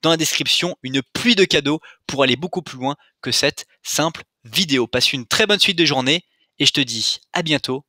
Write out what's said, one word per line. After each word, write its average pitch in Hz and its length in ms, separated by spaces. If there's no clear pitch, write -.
dans 160 80
la 165 60
description 160 640
une 131 200
pluie 233 200
de 196 100
cadeaux 151 360
pour 139 160
aller 127 140
beaucoup 170 260
plus 135 160
loin 135 160
que 123 100
cette - 340
simple - 400
vidéo. 131 420
Passe - 260
une 123 140
très - 200
bonne 202 120
suite 185 200
de 170 60
journée 143 400
et 143 60
je - 60
te 147 80
dis 113 380
à 175 100
bientôt 147 460